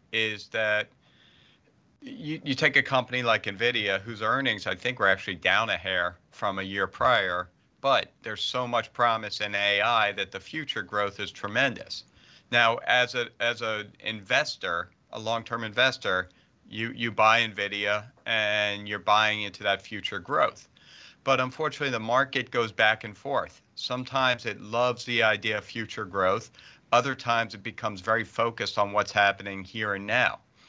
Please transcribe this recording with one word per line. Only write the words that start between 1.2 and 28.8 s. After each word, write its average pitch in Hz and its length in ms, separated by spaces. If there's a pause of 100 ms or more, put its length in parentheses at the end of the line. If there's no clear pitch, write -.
you, - 420
you 135 120
take 143 200
a 139 80
company 127 400
like 113 200
Nvidia, 104 580
whose 107 200
earnings, 113 440
I 98 100
think, 123 240
were 101 80
actually 95 280
down 98 340
a 92 80
hair 90 400 (140)
from 98 280
a 95 40
year 95 240
prior, 95 600 (320)
but 131 300 (120)
there's 107 200
so 127 240
much 120 260
promise 110 480
in 104 120
A 101 280
I 110 320
that 95 180
the 95 80
future 139 420
growth 101 380
is 98 120
tremendous. 113 720 (460)
Now, 120 260 (100)
as 123 280
a, 120 120 (120)
as 117 220
a 107 240 (140)
investor, 104 920 (220)
a 113 80
long-term 113 440
investor, 104 640 (400)
you, 113 260
you 117 160
buy 110 300
nvidia 104 640 (200)
and 104 600
you're 104 120
buying 107 440
into 101 200
that 98 180
future 101 380
growth. 135 480 (560)
But 131 160
unfortunately, 139 520
the 117 80
market 123 520
goes 117 200
back 110 320
and 104 140
forth. 127 440 (140)
Sometimes 127 680
it 104 160
loves 117 440
the 117 180
idea 107 340
of 101 80
future 113 400
growth. 95 460 (400)
Other 123 240
times 113 400
it 98 80
becomes 104 380
very 113 220
focused 117 540
on 101 140